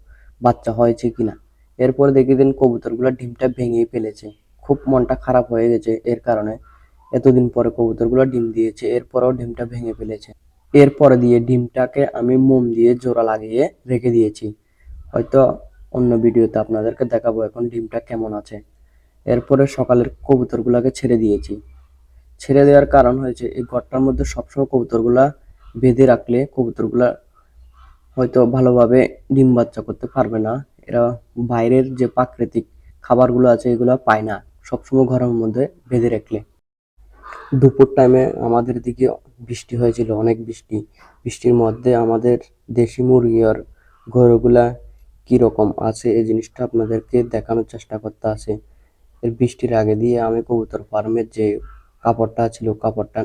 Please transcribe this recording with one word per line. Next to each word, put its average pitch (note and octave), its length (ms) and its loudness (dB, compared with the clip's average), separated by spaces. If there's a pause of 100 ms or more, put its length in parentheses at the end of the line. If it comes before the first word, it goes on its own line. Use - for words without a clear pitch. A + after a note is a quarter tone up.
(400)
বাচ্চা A#2+ 320 0
হয়েছে A#2 380 0
কিনা। A2+ 240 -4 (440)
এরপরে C3+ 340 2
দেখি C3+ 220 4
দিন C3+ 180 4
কবুতরগুলা B2 580 0
ডিমটা B2+ 380 -6
ভেঙেই A#2 440 -2
ফেলেছে। A2 340 -8 (360)
খুব C#3+ 140 0 (120)
মনটা C3 260 0 (100)
খারাপ B2 260 0
হয়ে A#2 180 0
গেছে A2+ 240 -2 (120)
এর A#2+ 160 -4
কারণে, A2 340 -4 (580)
এতদিন B2 360 4
পরে A#2+ 220 -2
কবুতরগুলা A#2 600 0
ডিম A#2+ 120 -2 (120)
দিয়েছে, A2+ 280 -4 (120)
এরপরেও B2 360 -2
ডিমটা A#2+ 320 -8
ভেঙে A#2 300 -10
ফেলেছে। G#2+ 360 -14 (440)
এরপরে C#3 420 6
দিয়ে A#2+ 240 4
ডিমটাকে B2 640 -2 (120)
আমি A#2+ 200 0 (120)
মোম C3 180 4 (100)
দিয়ে A#2 260 4
জোড়া A#2 300 -2
লাগিয়ে A2 320 -2 (240)
রেখে B2 240 -2
দিয়েছি। A2 360 0 (640)
হয়তো B2+ 300 0 (520)
অন্য B2 180 0 (100)
ভিডিওতে A2+ 380 2
আপনাদেরকে A2 460 -4
দেখাবো A#2 380 -4
এখন A2 260 -8
ডিমটা A#2 320 -8
কেমন A2+ 340 -8
আছে। G#2 220 -14 (720)
এরপরে A#2+ 380 2 (120)
সকালের B2 320 0 (160)
কবুতরগুলাকে B2 760 0
ছেড়ে A#2+ 180 0
দিয়েছি। G#2 380 -2 (840)
ছেড়ে C#3 240 2
দেওয়ার C#3+ 300 6
কারণ C3 240 2
হয়েছে B2 280 -8 (100)
এই B2 140 -6
ঘরটার B2 360 -6
মধ্যে C3 180 -2 (100)
সবসময় C3+ 360 -6
কবুতরগুলা A#2+ 540 0 (500)
বেঁধে B2+ 320 4
রাখলে A#2+ 320 2 (140)
কবুতরগুলা A#2+ 560 -2 (1080)
হয়তো B2+ 300 0
ভালোভাবে B2 540 4 (320)
ডিম C3+ 220 4
বাচ্চা A#2 280 -2
করতে A2 320 -10
পারবে A2+ 240 -2
না। A2 140 -2 (340)
এরা A#2+ 160 -2 (480)
বাইরের A#2+ 360 2 (100)
যে B2 180 0
প্রাকৃতিক A#2+ 500 -4 (380)
খাবারগুলো B2 460 2
আছে A#2 240 2
এগুলা B2 220 0 (120)
পায় G#2+ 220 0
না G#2 80 -6 (320)
সবসময় C3 380 0
ঘরের B2 340 -2
মধ্যে A2 220 -2 (260)
বেঁধে A#2+ 260 0
রাখলে। G#2+ 240 -6 (1120)
দুপুর C3 420 4
টাইমে B2+ 280 4 (240)
আমাদের A#2+ 360 -2
দিকে A#2+ 220 -6 (360)
বৃষ্টি A#2+ 360 -14
হয়েছিল, A#2 320 -2 (140)
অনেক A#2 220 0
বৃষ্টি। A2 320 -12 (480)
বৃষ্টির B2 300 -2
মধ্যে A#2+ 420 0
আমাদের A#2 400 0 (340)
দেশি A2+ 320 -2
মুরগি A#2+ 420 2
আর A2 120 0 (500)
গরুগুলা A#2+ 580 4 (640)
কীরকম A2+ 380 2 (200)
আছে A2+ 200 -6 (100)
এই A2+ 60 0
জিনিসটা A2+ 400 -6
আপনাদেরকে A2+ 520 -4 (180)
দেখানোর A2 340 -4
চেষ্টা A2 300 -16
করতে G#2+ 360 -10
আছে। G#2+ 180 -10 (720)
এর A#2 160 -2
বৃষ্টির A#2+ 420 -2
আগে G#2+ 160 0
দিয়ে A#2+ 240 0
আমি A2+ 220 -2
কবুতর A2+ 460 -4
ফার্মের A2 380 -4 (100)
যে A2 100 -2 (540)
কাপড়টা A2+ 480 -2
ছিল A2+ 260 -10
কাপড়টা A2 500 -6